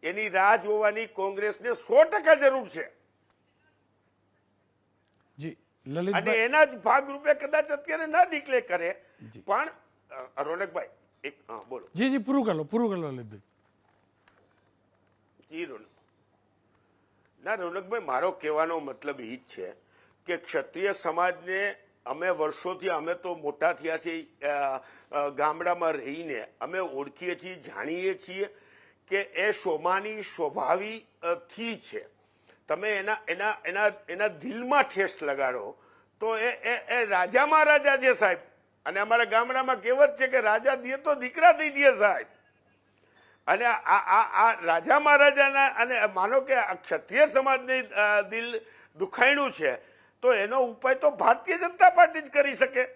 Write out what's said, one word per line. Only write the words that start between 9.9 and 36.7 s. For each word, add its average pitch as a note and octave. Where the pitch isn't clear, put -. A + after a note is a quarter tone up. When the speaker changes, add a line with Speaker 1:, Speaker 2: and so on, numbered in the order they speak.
Speaker 1:
અ, C3+
રોનકભાઈ, E3+
એક, D3
હા, A2
બોલો. B2
Speaker 2:
જી, A#3
જી, C4+
પૂરું C4
કરી F#3
લો, D#3
પૂરું A3
કરી F3+
લો, D3+
લલિતભાઈ. A2
Speaker 1:
જી, E3
રોનક. A2
ના, F#3+
રોનકભાઈ, F#3+
મારો D3+
કહેવાનો D#3+
મતલબ C#3
ઈ A#2
જ B2+
છે -
કે E3+
ક્ષત્રિય E3+
સમાજને F3+
અમે D#3
વર્ષોથી, F3
અમે D#3
તો F3+
મોટા D#3
થયા D#3+
છીએ, D#3+
અ, C#3
અ, C#3+
ગામડામાં D#3+
રહીને C#3
અમે E3
ઓળખીએ D#3
છીએ, F3+
જાણીએ D#3+
છીએ F#3
કે F#3+
એ G3
શોમાની G3
સ્વભાવી, F3+
અ, E3+
થી G#3
છે. -
તમે F3+
એના, G#3
એના, G3
એના, G3+
એના F#3+
દિલમાં A#3+
ઠેસ F#3+
લગાડો C3
તો A3
એ, A3+
એ, A#3+